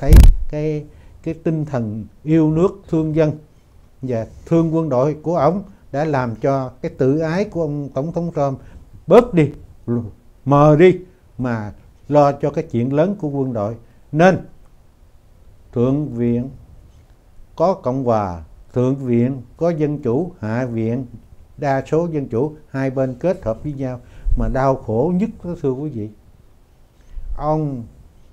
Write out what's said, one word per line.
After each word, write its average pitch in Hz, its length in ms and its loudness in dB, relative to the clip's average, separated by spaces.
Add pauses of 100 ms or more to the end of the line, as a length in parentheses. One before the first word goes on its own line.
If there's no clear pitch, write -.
thấy 135 120 4 (380)
cái, 151 340 -4 (380)
cái 165 120 -6
tinh 160 300 -4
thần 113 420 -6 (160)
yêu 156 280 2
nước, 175 380 0
thương 156 280 -2
dân 156 160 4 (680)
và 113 240 -4 (200)
thương 165 280 2
quân 165 140 0
đội 143 340 0
của 170 140 -2
ông 165 260 2 (300)
đã 156 120 -2
làm 127 320 -2
cho 135 340 -2 (120)
cái 170 160 -6
tự 139 200 2
ái 160 260 -2
của 170 180 -6
ông 147 320 -4
Tổng 160 180 -4
thống 170 220 -4
Trump 139 260 -2 (460)
bớt 220 280 6
đi, 156 160 4 (960)
mờ 143 320 6
đi, 180 220 6 (400)
mà 113 340 -4 (360)
lo 143 240 4
cho 147 180 -4
cái 151 140 -4
chuyện 123 280 -2
lớn 175 280 0
của 151 80 -4
quân 139 240 -4
đội. 110 220 -4 (380)
Nên 170 260 4 (1300)
Thượng 131 420 0
viện 120 340 -2 (1080)
có 180 180 2
Cộng 135 300 -4
hòa, 101 380 -2 (320)
Thượng 127 220 0
viện 123 460 0 (140)
có 165 140 -2
Dân 151 280 -2
chủ, 147 420 -2
Hạ 113 240 -4
viện 117 420 -4 (500)
đa 135 340 -2
số 170 220 0
Dân 139 160 -4
chủ, 139 240 -2 (180)
hai 135 200 -4
bên 131 240 -4
kết - 300 -4
hợp 110 200 -4
với 151 80 -8
nhau 131 280 -8 (380)
mà 113 140 -2
đau 131 240 2
khổ 131 400 0
nhất 226 140 -2 (140)
đó, 175 60 -8 (120)
thưa 135 80 0
quý 147 200 -6
vị. 110 180 -8 (1300)
Ông 147 440 -2 (500)